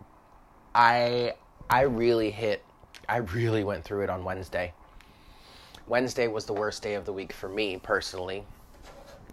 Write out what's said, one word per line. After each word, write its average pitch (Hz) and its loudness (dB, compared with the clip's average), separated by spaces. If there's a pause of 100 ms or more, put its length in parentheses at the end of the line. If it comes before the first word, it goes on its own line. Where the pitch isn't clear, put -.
(760)
I, 120 4 (380)
I 123 6
really 117 4
hit, 104 -2 (460)
I 110 2
really 110 0
went 98 -4
through 101 -4
it 95 -2
on 92 -4
Wednesday. 92 -4 (1120)
Wednesday 120 2
was 107 -4
the 113 -4
worst 104 -2
day 107 -2
of 95 -4
the 101 -6
week 92 -8
for - -10
me 98 -2
personally. 95 -2 (880)